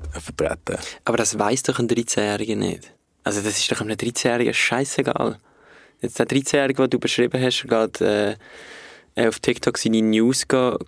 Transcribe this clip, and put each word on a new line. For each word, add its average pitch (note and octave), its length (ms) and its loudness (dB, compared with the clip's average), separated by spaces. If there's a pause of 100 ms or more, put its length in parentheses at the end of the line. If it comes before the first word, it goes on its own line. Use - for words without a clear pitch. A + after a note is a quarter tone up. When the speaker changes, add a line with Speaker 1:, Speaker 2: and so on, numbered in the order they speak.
(120)
Speaker 1:
vertreten. - 640 -6 (260)
Speaker 2:
Aber A#2 120 0
das A2+ 220 0
weiss G#2+ 240 0
doch - 160 -2
ein A#2+ 100 0
Dreizehnjähriger G#2+ 680 -2
nicht. F#2 360 -4 (320)
Also G#2 160 -2
das G#2 180 -2
ist - 120 0
doch - 100 -2
einem G#2+ 160 -4
Dreizehnjährigen A#2+ 580 0
scheissegal. B2+ 840 0 (600)
Jetzt - 180 -4
der A#2 80 2
Dreizehnjährige, C3+ 560 2
den B2+ 80 2
du B2+ 80 2
beschrieben B2 420 0
hast, B2+ 280 0
geht, A2 320 2
äh, G#2 360 2 (800)
äh, A#2 140 2
auf - 120 -2
TikTok - 380 0
seine A2+ 220 2
News A2 480 2
ga, B2+ 400 2